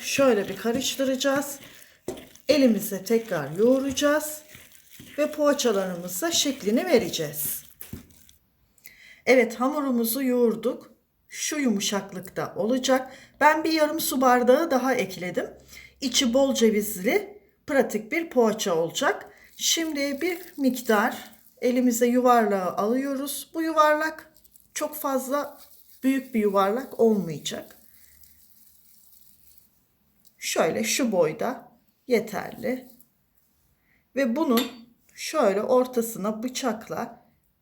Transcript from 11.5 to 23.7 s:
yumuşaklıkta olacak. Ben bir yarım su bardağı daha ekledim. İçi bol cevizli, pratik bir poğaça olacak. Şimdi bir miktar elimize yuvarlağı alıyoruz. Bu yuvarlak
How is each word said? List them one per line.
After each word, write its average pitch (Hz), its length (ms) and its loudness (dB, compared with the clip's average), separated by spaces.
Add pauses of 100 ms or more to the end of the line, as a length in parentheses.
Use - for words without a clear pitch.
yumuşaklıkta 196 1000 -4
olacak. 254 560 0 (280)
Ben 311 240 6
bir 320 80 0
yarım 311 280 0
su 269 200 -2
bardağı 247 500 6
daha 262 240 2
ekledim. 180 520 -4 (540)
İçi 254 340 0
bol 269 200 4
cevizli, 214 880 0 (240)
pratik 240 460 0
bir 330 180 -4
poğaça 220 440 2
olacak. 170 560 -2 (260)
Şimdi 285 640 -2
bir 349 180 -2 (180)
miktar 240 600 0 (440)
elimize 247 460 2
yuvarlağı 233 680 4
alıyoruz. 269 760 -4
Bu 330 80 -4
yuvarlak 311 720 2 (420)